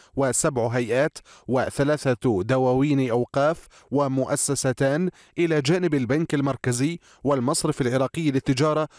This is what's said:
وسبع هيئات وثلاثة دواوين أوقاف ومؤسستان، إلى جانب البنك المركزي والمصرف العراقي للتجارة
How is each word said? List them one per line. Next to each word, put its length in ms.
وسبع 520
هيئات 500
وثلاثة 960
دواوين 680
أوقاف 580
ومؤسستان، 1160
إلى 240
جانب 320
البنك 400
المركزي 680
والمصرف 580
العراقي 500
للتجارة 560